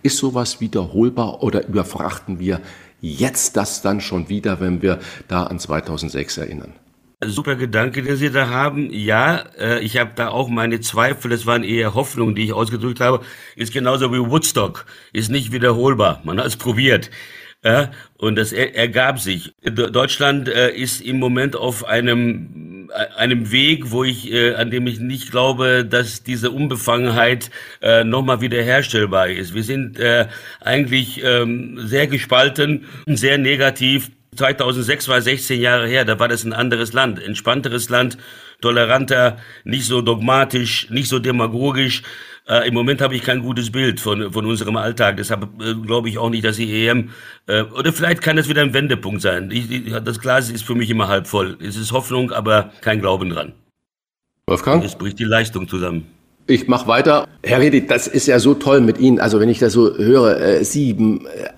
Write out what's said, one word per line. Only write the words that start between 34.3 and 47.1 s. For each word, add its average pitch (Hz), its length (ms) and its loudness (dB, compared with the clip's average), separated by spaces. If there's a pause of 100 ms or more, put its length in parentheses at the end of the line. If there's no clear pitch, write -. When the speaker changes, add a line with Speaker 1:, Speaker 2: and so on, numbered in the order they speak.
Speaker 2:
Zweitausendsechs 131 720 -2
war 127 120 2
sechzehn 127 380 -2
Jahre 123 280 2
her, 123 180 2
da 110 120 0
war 117 120 2
das 113 160 -4
ein 113 80 -4
anderes 117 400 -2
Land, 127 280 0
entspannteres 120 680 -4
Land, 123 280 0 (440)
toleranter, 120 720 2 (300)
nicht 120 200 -4
so 123 160 0
dogmatisch, 123 920 0
nicht 120 180 -2
so 131 100 0
demagogisch. 123 840 0 (440)
Äh, 117 200 2
im 123 60 0
Moment 123 280 2
habe 131 140 0
ich 120 60 -4
kein 127 200 0
gutes 120 300 -4
Bild 123 280 0
von, 104 320 -4
von 107 140 -4
unserem 110 300 -2
Alltag. 107 420 0
Deshalb, 101 260 -6 (180)
äh, 113 120 -4 (120)
glaube 117 240 0
ich 110 80 -6
auch 117 120 -2
nicht, 113 160 -4
dass 107 120 0
die 113 100 -4
E 110 200 0
M, 120 220 2 (380)